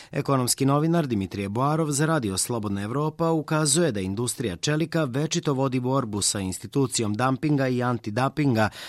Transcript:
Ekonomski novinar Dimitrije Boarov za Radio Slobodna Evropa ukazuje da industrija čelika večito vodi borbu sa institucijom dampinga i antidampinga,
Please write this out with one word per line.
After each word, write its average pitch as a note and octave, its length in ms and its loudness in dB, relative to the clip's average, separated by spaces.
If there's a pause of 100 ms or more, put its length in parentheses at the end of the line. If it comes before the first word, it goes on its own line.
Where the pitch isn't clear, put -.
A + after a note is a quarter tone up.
(120)
Ekonomski C3+ 540 0
novinar D#3 400 2
Dimitrije G2 420 -2
Boarov D3 420 0
za D3 160 2
Radio G#2+ 320 0
Slobodna G#2 440 -2
Evropa D3+ 480 -2
ukazuje D#3 640 2
da G2+ 80 -4
industrija G2+ 560 -4
čelika D#3 480 -2
večito D3 500 -2
vodi C3 260 0
borbu B2 420 0
sa - 180 0
institucijom G#2 760 -2
dampinga C3+ 540 2
i B2 140 0
antidampinga, A#2+ 840 2 (200)